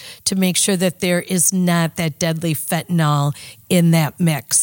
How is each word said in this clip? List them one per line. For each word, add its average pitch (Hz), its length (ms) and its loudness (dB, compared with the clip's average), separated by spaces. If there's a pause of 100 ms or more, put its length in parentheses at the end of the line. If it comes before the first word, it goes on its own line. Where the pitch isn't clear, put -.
(240)
to 190 120 -2
make 185 200 0
sure 196 200 0
that 180 240 -2
there 175 220 0
is 185 300 -2
not 170 440 0
that 165 220 -4
deadly 165 360 -2
fentanyl 147 800 0 (340)
in 170 220 4
that 160 300 2
mix. 156 420 0